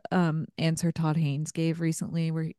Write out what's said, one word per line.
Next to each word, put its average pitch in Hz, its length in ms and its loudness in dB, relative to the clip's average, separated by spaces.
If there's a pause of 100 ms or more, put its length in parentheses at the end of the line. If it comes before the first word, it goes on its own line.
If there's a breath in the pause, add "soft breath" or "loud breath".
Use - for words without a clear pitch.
(120)
um, 165 340 2 (120)
answer 165 340 2
Todd 156 240 2
Haynes 151 340 0
gave 165 300 0
recently, 160 500 -2
where 160 280 -4